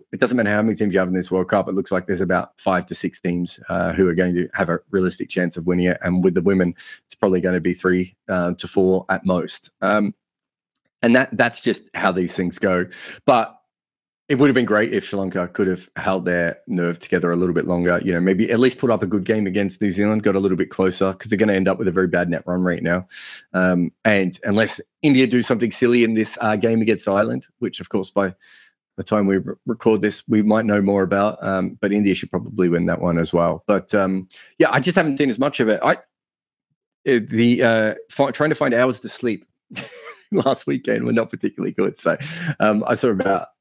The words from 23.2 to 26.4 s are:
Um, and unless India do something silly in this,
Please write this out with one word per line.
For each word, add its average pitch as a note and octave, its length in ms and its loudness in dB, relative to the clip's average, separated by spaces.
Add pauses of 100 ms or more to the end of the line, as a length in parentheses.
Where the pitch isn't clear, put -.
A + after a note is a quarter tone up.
Um, F#2 380 2 (140)
and G2 380 0
unless G#2+ 360 -2 (220)
India C3 240 4
do A#2+ 160 2
something A2+ 300 0
silly A#2+ 320 2
in A2+ 100 0
this, A2 280 -2